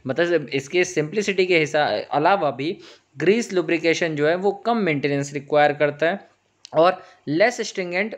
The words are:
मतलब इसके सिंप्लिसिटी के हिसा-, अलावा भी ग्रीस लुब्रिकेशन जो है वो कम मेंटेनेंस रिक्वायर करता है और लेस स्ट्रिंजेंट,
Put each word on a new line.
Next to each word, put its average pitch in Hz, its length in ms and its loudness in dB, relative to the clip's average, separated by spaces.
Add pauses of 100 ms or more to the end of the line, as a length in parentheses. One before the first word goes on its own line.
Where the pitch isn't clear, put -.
मतलब 156 460 0
इसके 175 300 0
सिंप्लिसिटी 185 640 -2
के 180 140 2
हिसा-, 147 320 0 (200)
अलावा 160 400 2
भी 139 260 -6 (400)
ग्रीस 202 360 2
लुब्रिकेशन 165 640 0
जो 147 120 0
है 170 80 2
वो 196 160 0 (140)
कम 233 120 0
मेंटेनेंस 143 560 -2
रिक्वायर 147 400 2
करता 147 320 0
है 190 140 -2 (540)
और 175 280 4 (260)
लेस 214 340 0
स्ट्रिंजेंट, 190 560 -6